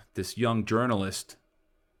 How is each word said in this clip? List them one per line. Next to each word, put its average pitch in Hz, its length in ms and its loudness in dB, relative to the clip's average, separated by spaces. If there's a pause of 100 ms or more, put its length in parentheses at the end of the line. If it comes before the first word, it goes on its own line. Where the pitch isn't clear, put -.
(140)
this - 240 -6
young 113 260 2
journalist 110 720 0 (640)